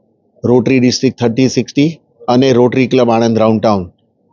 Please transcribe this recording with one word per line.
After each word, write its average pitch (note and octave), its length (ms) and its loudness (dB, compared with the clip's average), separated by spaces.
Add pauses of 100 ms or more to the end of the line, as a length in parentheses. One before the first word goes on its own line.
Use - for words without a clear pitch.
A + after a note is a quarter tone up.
(520)
Rotary B2+ 360 2
District A#2+ 340 -2
thirty A#2+ 260 0 (100)
sixty C#3+ 300 -2 (460)
અને C3 140 2 (120)
Rotary B2 320 0
Club A#2+ 260 2
Anand A2+ 280 0
Round A2 240 0
Town F#2+ 160 -2 (460)